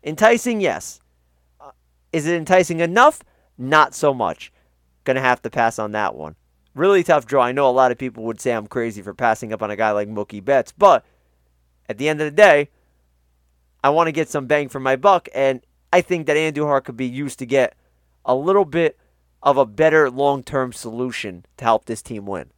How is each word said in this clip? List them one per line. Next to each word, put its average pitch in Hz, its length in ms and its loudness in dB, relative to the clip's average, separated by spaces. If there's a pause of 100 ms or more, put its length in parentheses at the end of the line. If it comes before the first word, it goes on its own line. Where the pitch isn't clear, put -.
Enticing, 220 560 0
yes. 120 400 -4 (600)
Uh, 143 120 -20 (400)
is 156 160 -4
it 170 80 0
enticing 170 420 2
enough? 202 460 2 (340)
Not 139 360 4
so 143 200 0
much. 101 360 -6 (540)
Gonna 131 160 -2
have 127 220 0
to 117 80 -8
pass 117 280 -2
on 107 140 -6
that 101 240 -4
one. 76 200 -16 (380)
Really 180 300 2
tough 151 220 2
draw. 135 180 2
I 123 80 -2
know 135 160 2
a - 20 4
lot 127 220 4
of 117 60 -8
people 117 260 -10
would 113 160 -6
say 127 120 -4
I'm 107 140 -6
crazy 113 360 -8
for 98 100 -14
passing 113 400 -2
up 110 100 -8
on 104 80 -6
a 104 60 -8
guy 110 140 0
like 104 180 -4
Mookie 104 360 -10
Betts, 131 280 0
but 180 320 4 (840)
at 104 120 -12
the 139 100 -2
end 151 120 -4
of 156 40 -2
the 147 120 -6
day, 160 340 6 (1120)
I 139 60 4
wanna 160 200 2
get 151 200 -4
some 139 160 -6
bang 147 240 -2
for 139 100 -10
my 131 160 0
buck, 180 380 0
and 135 260 0 (320)
I - 80 4
think 165 260 -6
that 151 100 0
Andujar 147 460 -2
could 123 140 -16
be 131 100 -6
used 131 340 -8
to 131 60 -10
get 127 280 0 (500)
a 127 100 0
little 185 300 0
bit 156 340 -2 (440)
of 139 160 2
a 135 80 2
better 151 440 2
long-term 135 600 -4
solution 113 720 -10 (140)
to 127 60 -14
help 113 200 2
this 113 180 -10
team 107 220 -12
win. 92 340 -10